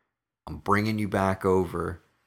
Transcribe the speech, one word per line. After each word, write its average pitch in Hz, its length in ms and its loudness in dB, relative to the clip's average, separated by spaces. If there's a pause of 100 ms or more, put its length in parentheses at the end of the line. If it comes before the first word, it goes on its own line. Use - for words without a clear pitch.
(480)
I'm 82 100 -10
bringing 104 400 0
you 107 80 -2
back 95 380 0
over 87 560 0 (260)